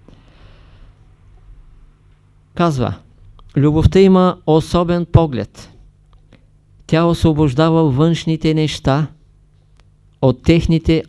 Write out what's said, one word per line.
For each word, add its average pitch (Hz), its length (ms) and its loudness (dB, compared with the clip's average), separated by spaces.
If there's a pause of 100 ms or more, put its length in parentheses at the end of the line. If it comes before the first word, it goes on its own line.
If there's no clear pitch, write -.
(2500)
Казва: 127 420 -2 (640)
„Любовта 151 420 2
има 185 460 4
особен 170 600 -2
поглед. 143 680 -2 (1160)
Тя 160 180 0
освобождава 160 880 0
външните 160 600 -2
неща 151 540 -2 (1120)
от 127 220 0
техните 165 640 0